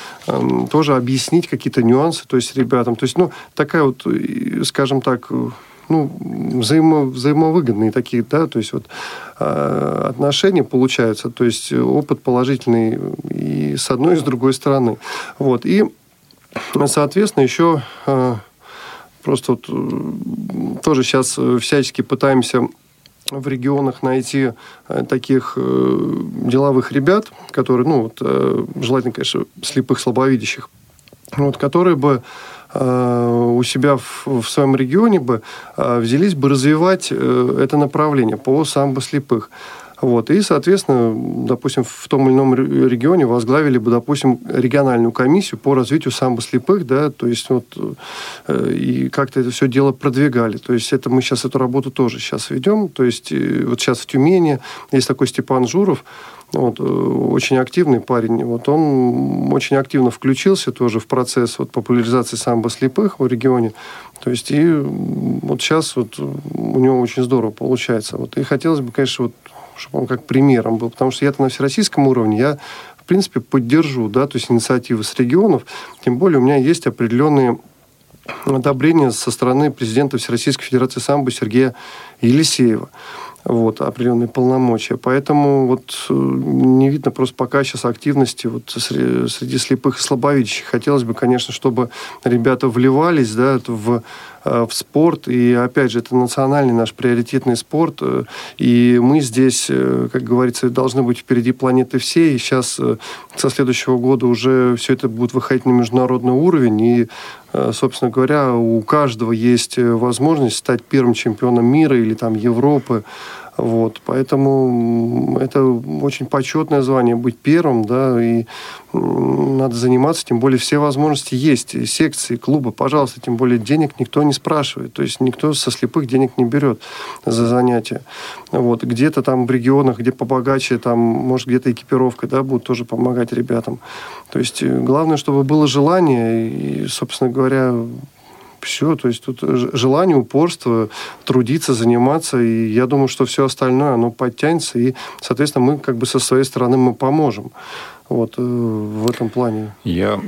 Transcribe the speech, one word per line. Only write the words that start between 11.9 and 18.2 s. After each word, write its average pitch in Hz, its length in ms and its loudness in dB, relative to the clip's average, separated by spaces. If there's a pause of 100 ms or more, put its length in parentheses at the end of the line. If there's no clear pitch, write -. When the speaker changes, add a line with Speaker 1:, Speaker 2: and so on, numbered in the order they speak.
Speaker 1:
положительный 123 800 0 (320)
и 143 460 -4
с - 140 -6
одной, 139 240 2
и - 20 2
с 156 60 0
другой 131 300 0
стороны. 131 440 0 (420)
Вот, 127 260 0
и, 190 200 2 (1000)
соответственно, 147 560 2
ещё, 160 380 2 (260)
э, 127 280 0 (880)